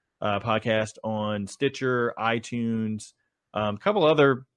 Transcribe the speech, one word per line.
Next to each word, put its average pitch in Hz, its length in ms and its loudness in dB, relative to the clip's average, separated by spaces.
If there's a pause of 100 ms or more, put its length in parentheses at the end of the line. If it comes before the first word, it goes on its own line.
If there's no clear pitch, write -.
(200)
uh, 104 200 -2
podcast 110 600 0
on 107 440 -4
Stitcher, 127 720 -2
iTunes, 113 960 -2 (400)
um, 104 220 -2
a - 20 -16
couple 202 260 2
other 143 400 4 (120)